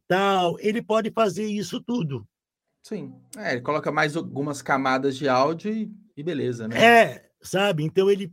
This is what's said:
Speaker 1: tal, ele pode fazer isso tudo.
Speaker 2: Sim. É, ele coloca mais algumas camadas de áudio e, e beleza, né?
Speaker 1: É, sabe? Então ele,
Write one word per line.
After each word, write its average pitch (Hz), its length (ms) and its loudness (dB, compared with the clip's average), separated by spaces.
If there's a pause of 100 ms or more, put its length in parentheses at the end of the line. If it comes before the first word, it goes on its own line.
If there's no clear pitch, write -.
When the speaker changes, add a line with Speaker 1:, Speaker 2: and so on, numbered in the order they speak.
Speaker 1:
tal, 185 520 2
ele 214 220 -2
pode 214 300 0
fazer 214 340 0
isso 208 360 -6
tudo. 147 460 -4 (560)
Speaker 2:
Sim. 160 300 -10 (240)
É, 175 160 -4
ele 123 80 -4
coloca 151 300 -2
mais 156 240 0
algumas 139 460 -6
camadas 135 560 0
de 147 100 -4
áudio 151 460 0
e, 220 180 -6 (240)
e 143 80 -12
beleza, 123 440 -4
né? 117 100 -6
Speaker 1:
É, 226 520 6 (120)
sabe? 185 420 0
Então 190 280 2
ele, 196 220 -2